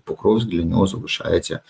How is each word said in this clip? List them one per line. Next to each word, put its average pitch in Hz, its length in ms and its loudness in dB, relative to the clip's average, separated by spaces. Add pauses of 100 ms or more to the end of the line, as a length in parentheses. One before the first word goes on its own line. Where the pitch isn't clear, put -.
Покровськ - 440 0
для 85 160 -2
нього 95 240 2
залишається - 720 -2 (100)